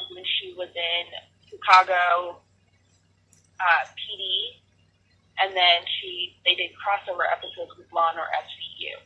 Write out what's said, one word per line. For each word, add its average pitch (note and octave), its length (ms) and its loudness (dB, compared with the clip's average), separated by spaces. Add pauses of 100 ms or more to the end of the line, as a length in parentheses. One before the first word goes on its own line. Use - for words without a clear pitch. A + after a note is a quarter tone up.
(160)
when F#4 80 -16
she - 340 -6
was F3+ 160 -6
in E3+ 300 -2 (440)
Chicago, F3+ 920 4 (1200)
uh, E3+ 220 4 (120)
P - 80 -12 (160)
D, G4+ 440 -6 (760)
and F#3+ 160 0
then F3 280 6 (180)
she, F3+ 340 -8 (100)
they F3+ 120 4
did F3 180 -4
crossover G3+ 560 -2
episodes - 480 -6
with - 140 -20
Law E3+ 180 2
and - 80 -6
Order - 160 -6
S - 240 -4
V - 320 -12
U. - 160 -12